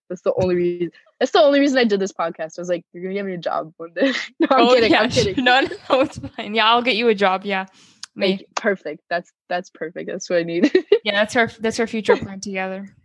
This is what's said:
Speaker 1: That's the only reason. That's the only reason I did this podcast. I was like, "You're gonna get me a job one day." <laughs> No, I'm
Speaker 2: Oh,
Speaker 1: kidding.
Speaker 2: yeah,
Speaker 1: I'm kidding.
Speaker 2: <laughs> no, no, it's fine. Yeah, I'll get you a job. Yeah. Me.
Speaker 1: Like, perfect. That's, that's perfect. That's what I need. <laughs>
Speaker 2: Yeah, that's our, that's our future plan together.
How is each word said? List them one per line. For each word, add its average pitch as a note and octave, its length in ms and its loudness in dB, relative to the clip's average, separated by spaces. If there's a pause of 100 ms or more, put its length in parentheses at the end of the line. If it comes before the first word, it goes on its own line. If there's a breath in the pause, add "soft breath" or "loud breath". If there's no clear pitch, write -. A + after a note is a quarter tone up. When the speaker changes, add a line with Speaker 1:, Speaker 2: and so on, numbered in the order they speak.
Speaker 1:
That's F3+ 140 -12
the G3 180 0
only F#3 140 2
reason. F3 360 -2 (300 soft breath)
That's - 120 0
the F4 100 6
only C#4+ 180 6
reason C4+ 160 2
I B3 80 4
did G3+ 160 0
this F#3+ 120 -4
podcast. E3 460 -8
I F3 40 -10
was F3+ 80 -8
like, F3 120 -2 (120)
"You're F3 80 -14
gonna F#3 120 -8
get G3+ 120 -6
me F#3+ 80 -8
a - 20 -8
job D#3+ 400 -6
one E3+ 160 -16
day." C4+ 200 0 (140)
<laughs> - 140 -20
No, E4 100 2
I'm C4 180 6
Speaker 2:
Oh, B3 60 6
Speaker 1:
kidding. A#3 180 2
Speaker 2:
yeah, D#4 100 4
Speaker 1:
I'm D#4+ 80 0
kidding. A3 340 0
Speaker 2:
<laughs> - 0 -
no, B3+ 160 4
no, F4 400 -2
it's - 160 -2
fine. A3+ 380 -12
Yeah, A3 160 2
I'll A#3+ 100 4
get A#3+ 160 0
you A#3+ 120 2
a A3 60 4
job. F#3+ 300 0
Yeah. F#3+ 220 -4 (480 soft breath)
Me. G3+ 140 0 (100)
Speaker 1:
Like, - 80 -18 (100)
perfect. F#3+ 540 -4
That's, F3 200 -4 (200)
that's F3+ 200 -4
perfect. D#3+ 400 -10
That's - 200 -10
what F3+ 80 2
I E3 60 2
need. E3+ 300 0
<laughs> G4 300 2
Speaker 2:
Yeah, G#3 80 0
that's G#3+ 240 0
our, A#3 100 4 (140)
that's A3 180 -2
our A#3 80 0
future A3 300 0
plan G3 240 -12
together. F#3+ 480 -8 (160)